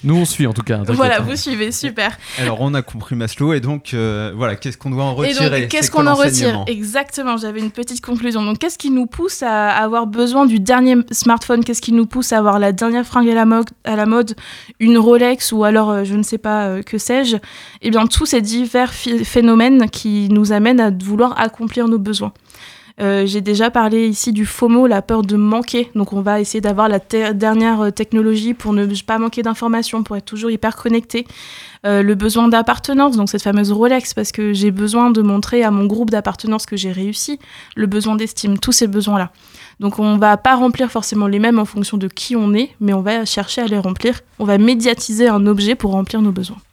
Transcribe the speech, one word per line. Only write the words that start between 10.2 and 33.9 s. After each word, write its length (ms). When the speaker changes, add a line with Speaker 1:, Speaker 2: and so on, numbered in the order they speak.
Speaker 2:
du 120
dernier 360
smartphone ? 520
Qu'est-ce 200
qui 80
nous 160
pousse 260
à 60
avoir 180
la 140
dernière 340
fringue 240
à 60
la 100
mo-, 160
à 120
la 120
mode, 280
une 180
Rolex, 540
ou 120
alors, 280
euh, 120
je 120
ne 80
sais 160
pas, 260
euh, 160
que 160
sais-je ? 400
Eh 80
bien, 160
tous 180
ces 160
divers 500
phi-, 320
phénomènes 640
qui 440
nous 200
amènent 300
à 80
vouloir 500
accomplir 480
nos 120
besoins. 340
Euh, 260
j'ai 160
déjà 300
parlé 380
ici 220
du 140
fomo, 400
la 160
peur 220
de 120
manquer. 600
Donc 180
on 80
va 180
essayer 220
d'avoir 260
la 120
ter-, 340
dernière, 480
euh, 80
technologie 640
pour 200
ne 120
pas 160
manquer 240
d'informations, 640
pour 140
être 80
toujours 260
hyper 240
connecté. 500
Euh, 180
le 100
besoin 340
d'appartenance, 680
donc 140
cette 120
fameuse 300
Rolex, 420